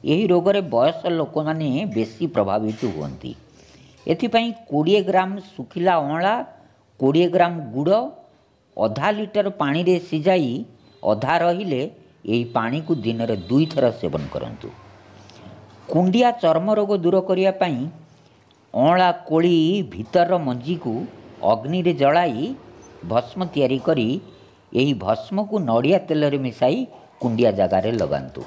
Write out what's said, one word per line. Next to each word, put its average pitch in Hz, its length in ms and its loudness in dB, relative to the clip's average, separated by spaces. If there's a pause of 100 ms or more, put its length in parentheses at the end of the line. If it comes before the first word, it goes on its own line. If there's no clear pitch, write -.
ଏହି 160 220 2
ରୋଗରେ 180 340 2
ବୟସ 139 460 0
ଲୋକମାନେ 156 640 -2 (160)
ବେଶୀ 110 420 -4
ପ୍ରଭାବିତ 107 580 -2
ହୁଅନ୍ତି. 73 500 -8 (720)
ଏଥିପାଇଁ 226 460 0 (180)
କୋଡ଼ିଏ 160 320 2
ଗ୍ରାମ 185 360 0
ଶୁଖିଲା 175 580 -2
ଅଁଳା, 165 380 0 (680)
କୋଡ଼ିଏ 151 280 4
ଗ୍ରାମ 175 240 2 (200)
ଗୁଡ଼, 147 200 0 (840)
ଅଧା 117 340 0
ଲିଟର 208 400 -2
ପାଣିରେ 165 480 0
ସିଝାଇ 165 680 0 (400)
ଅଧା 110 340 0
ରହିଲେ 175 420 0 (460)
ଏହି 117 180 0
ପାଣିକୁ 123 500 -4
ଦିନରେ 113 420 -2
ଦୁଇ 123 300 0
ଥର 139 240 0
ସେବନ 78 320 -6 (100)
କରନ୍ତୁ. - 360 -10 (1200)
କୁଣ୍ଡିଆ 185 420 4
ଚର୍ମ 170 440 0
ରୋଗ 208 220 0
ଦୂର 175 240 2
କରିବା 185 300 0
ପାଇଁ 175 280 -2 (960)
ଅଁଳା 175 380 4
କୋଳି 170 720 2
ଭିତରର 170 560 0
ମଞ୍ଜିକୁ 127 560 -4 (480)
ଅଗ୍ନିରେ 151 500 0
ଜଳାଇ 151 640 2 (500)
ଭସ୍ମ 113 400 -2
ତିଆରି 135 340 0
କରି 127 300 0 (680)
ଏହି 135 200 2
ଭସ୍ମକୁ 190 640 -4
ନଡ଼ିଆ 135 400 2
ତେଲରେ 151 400 0
ମିଶାଇ 135 480 0 (340)
କୁଣ୍ଡିଆ 117 300 2
ଜାଗାରେ 95 420 0
ଲଗାନ୍ତୁ। 69 540 -6